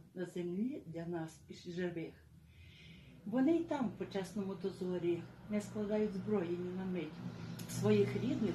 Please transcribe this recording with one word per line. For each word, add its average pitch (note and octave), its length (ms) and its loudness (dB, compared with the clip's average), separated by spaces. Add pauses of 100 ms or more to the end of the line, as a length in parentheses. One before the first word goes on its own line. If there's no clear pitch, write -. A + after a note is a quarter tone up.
(140)
на F3+ 120 -2
землі F#3 600 -2
для E3 200 -6
нас E3 420 -4
і - 60 -14
живих. E3+ 600 -4 (1080)
Вони C4 320 6
й E4 80 2
там, C4+ 240 0
в F3+ 100 -6
почесному F#3+ 560 -2
дозорі, F3 680 0 (280)
не G#3 100 2
складають G#3+ 520 2
зброї F#3+ 380 2
ні F3 260 -2
на F#3+ 80 -4
мить. F3 280 -2 (580)
Своїх G3+ 460 6
рідних A3+ 380 2